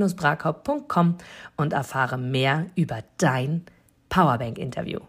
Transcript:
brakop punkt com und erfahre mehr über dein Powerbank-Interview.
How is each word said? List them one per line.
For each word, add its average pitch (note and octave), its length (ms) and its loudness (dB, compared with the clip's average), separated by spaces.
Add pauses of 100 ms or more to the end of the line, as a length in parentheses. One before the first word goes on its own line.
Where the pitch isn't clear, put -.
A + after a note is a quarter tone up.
(160)
brakop D3 480 0
punkt C#4+ 240 -4
com F3 300 2 (400)
und D#3 160 -2
erfahre C3 440 -2
mehr C3+ 580 0
über C#3+ 240 -2 (180)
dein C#3+ 480 0 (440)
Powerbank-Interview. B2 1000 0